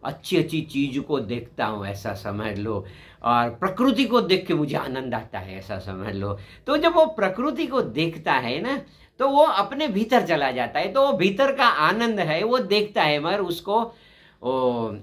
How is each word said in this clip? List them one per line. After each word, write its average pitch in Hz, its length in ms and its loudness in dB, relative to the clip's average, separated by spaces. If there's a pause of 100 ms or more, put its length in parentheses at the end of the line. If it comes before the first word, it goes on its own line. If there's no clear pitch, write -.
अच्छी - 340 -4
अच्छी 156 260 0
चीज़ 139 360 -2
को 139 220 -2
देखता 113 440 -6
हूँ", 104 220 -4
ऐसा 101 280 -6
समझ 104 440 -6
लो, 104 260 -4 (380)
और 120 280 2
प्रकृति 233 540 0
को 226 160 2
देख 180 260 0
के 175 60 0
मुझे 147 240 0
आनंद 131 360 -4
आता 113 260 -6
है, 95 180 -12
ऐसा 95 220 -10
समझ 95 360 -8
लो। 98 240 -4 (280)
तो 285 100 2
जब 330 180 4
वो 320 100 8 (100)
प्रकृति 240 520 -2
को 247 140 0
देखता 156 540 0
है 127 260 -2
ना 254 200 -4 (380)
तो 269 100 2
वो 277 120 6
अपने 294 460 2
भीतर 220 340 2
चला 151 300 0
जाता 123 280 -2
है, 190 140 -2
तो 269 80 4
वो 277 120 4
भीतर 202 380 2
का 269 140 2
आनंद 202 540 2
है 160 240 0
वो 247 160 2
देखता 208 440 0
है, 147 160 2
मगर 180 220 -2
उसको, 202 520 -2 (480)
ओ, 123 600 0